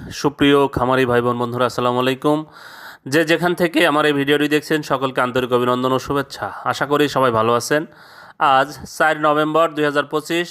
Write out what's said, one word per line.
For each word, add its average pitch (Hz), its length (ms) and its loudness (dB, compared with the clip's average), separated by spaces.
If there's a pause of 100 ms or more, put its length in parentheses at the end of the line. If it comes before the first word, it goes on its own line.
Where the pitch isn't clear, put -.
(200)
সুপ্রিয় 143 380 2 (180)
খামারি 127 340 2
ভাই 120 140 4
বোন 123 180 0
বন্ধুরা, 123 280 0
আসসালামু 123 320 0
আলাইকুম। 131 360 0 (720)
যে 160 80 4 (100)
যেখান 170 300 0
থেকে 170 180 0 (120)
আমার 147 200 2
এই 143 100 0
ভিডিওটি 143 340 2
দেখছেন, 151 240 -2 (120)
সকলকে 135 360 -2
আন্তরিক 123 260 -2
অভিনন্দন 123 440 0
ও - 100 -2
শুভেচ্ছা। 139 400 -4 (240)
আশা 131 200 -4
করি 147 140 2 (100)
সবাই 131 240 2
ভালো 113 220 2
আছেন। 151 220 0 (760)
আজ 139 120 2 (280)
চার 156 180 2 (120)
নভেম্বর 156 400 2 (100)
দুই 151 120 0
হাজার 143 240 -2
পঁচিশ, 165 380 -4